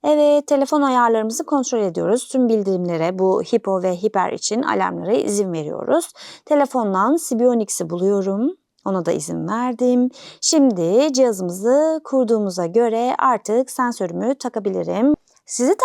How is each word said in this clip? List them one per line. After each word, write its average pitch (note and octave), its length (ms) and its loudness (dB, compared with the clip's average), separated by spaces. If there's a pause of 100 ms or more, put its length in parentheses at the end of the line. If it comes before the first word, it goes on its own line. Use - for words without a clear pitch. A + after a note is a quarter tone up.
Evet, D4 440 4
telefon C#4+ 340 2
ayarlarımızı A#3+ 640 2
kontrol B3 340 -2
ediyoruz. F3+ 520 -2
Tüm B3+ 180 2
bildirimlere, F#3 720 -2
bu F#3+ 220 2
hipo F#3+ 420 -2
ve F#3 120 0
hiper F#3 360 -2
için - 300 -6
alarmlara F#3 520 -2
izin G3+ 400 -2
veriyoruz. D#3+ 580 -4 (340)
Telefondan B3+ 720 0
Sibionix'i A#3 760 0
buluyorum. G3 600 0 (340)
Ona F#3+ 200 -2
da E3 60 -2
izin D#3+ 360 -4
verdim. B3 600 0 (320)
Şimdi B3+ 720 2
cihazımızı B3 880 2
kurduğumuza G#3+ 640 0
göre A3+ 540 0
artık A#3+ 520 0
sensörümü A3 680 -4
takabilirim. G3 760 -2 (340)
Sizi C4 380 0